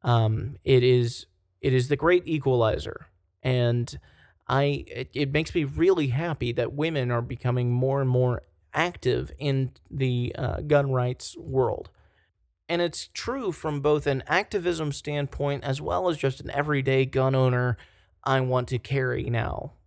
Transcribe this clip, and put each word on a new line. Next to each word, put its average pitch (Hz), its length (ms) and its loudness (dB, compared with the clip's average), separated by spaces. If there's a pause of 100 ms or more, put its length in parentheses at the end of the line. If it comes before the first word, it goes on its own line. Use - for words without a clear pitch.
Um, 117 600 2
it 131 180 6
is, 123 440 2 (340)
it 135 140 0
is 127 140 2
the 147 80 2
great 175 280 4
equalizer, 127 840 0 (340)
and 120 560 0 (500)
I, 139 380 0
it, 131 260 -10
it 139 200 -2
makes 156 220 -2
me 165 100 2
really 156 440 2
happy 131 440 -2
that 120 200 -2
women 143 380 -2
are 120 100 0
becoming 123 500 -2
more 131 300 2
and 131 80 2
more 123 340 2 (300)
active 147 680 -2
in 135 340 -2 (180)
the, 127 480 -2
uh, - 240 -4
gun 143 300 2
rights 123 440 -4
world. 127 540 -2 (760)
And 170 140 0
it's 170 280 -2
true 240 440 -4
from 151 300 -4
both 151 240 2
an 135 200 0
activism 170 680 -2
standpoint 143 720 -4
as 139 180 -4
well 180 260 0
as 160 80 0
just 135 240 -2
an - 100 -10
everyday 135 540 2
gun 131 300 0
owner, 123 420 2 (480)
I 135 160 2
want 127 280 0
to 127 100 -2
carry 131 460 -2
now - 480 -4 (140)